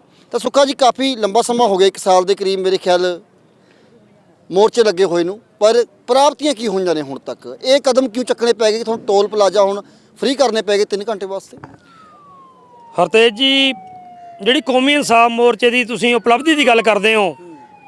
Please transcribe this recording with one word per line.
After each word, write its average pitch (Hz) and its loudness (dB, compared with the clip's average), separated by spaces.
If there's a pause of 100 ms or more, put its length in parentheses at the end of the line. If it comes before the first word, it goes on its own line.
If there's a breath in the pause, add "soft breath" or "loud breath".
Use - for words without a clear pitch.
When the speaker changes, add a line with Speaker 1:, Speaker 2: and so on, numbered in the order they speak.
(320 soft breath)
Speaker 1:
ਤਾਂ 233 -4
ਸੁੱਖਾ 277 0
ਜੀ, 269 -2
ਕਾਫੀ 262 0
ਲੰਬਾ 214 -2
ਸਮਾਂ 240 0
ਹੋ 196 0
ਗਿਆ, 190 4
ਇੱਕ 190 -4
ਸਾਲ 185 2
ਦੇ 190 -2
ਕਰੀਬ 190 -4
ਮੇਰੇ 185 -2
ਖਿਆਲ 180 -2 (1300 soft breath)
ਮੋਰਚੇ 214 2
ਲੱਗੇ 196 0
ਹੋਏ 175 0
ਨੂੰ, 190 -8 (200)
ਪਰ 226 2 (240)
ਪ੍ਰਾਪਤੀਆਂ 285 0
ਕੀ 226 -8
ਹੋਈਆਂ 185 -2
ਨੇ 156 -6
ਹੁਣ 135 -10
ਤੱਕ? 123 -14
ਇਹ 262 4
ਕਦਮ 262 0
ਕਿਉਂ 233 -6
ਚੱਕਣੇ 233 -2
ਪੈ 220 0
ਗਏ 214 -2
ਕਿ 226 -8
ਤੁਹਾਨੂੰ 226 -8
ਟੋਲ 202 2
ਪਲਾਜ਼ਾ 202 0
ਹੁਣ 196 -2 (380 soft breath)
ਫ੍ਰੀ 254 -2
ਕਰਨੇ 226 0
ਪੈ 202 -2
ਗਏ 208 0
ਤਿੰਨ 202 -6
ਘੰਟੇ 208 -8
ਵਾਸਤੇ? 190 -12 (1400 soft breath)
Speaker 2:
ਹਰਤੇਜ 220 2
ਜੀ, 269 0 (680)
ਜਿਹੜੀ 262 0
ਕੌਮੀ 262 0
ਇਨਸਾਫ 233 2
ਮੋਰਚੇ 240 0
ਦੀ 247 0
ਤੁਸੀਂ 226 -2
ਉਪਲਬਧੀ 240 0
ਦੀ 285 0
ਗੱਲ 226 4
ਕਰਦੇ 214 0
ਹੋ, 214 0 (640)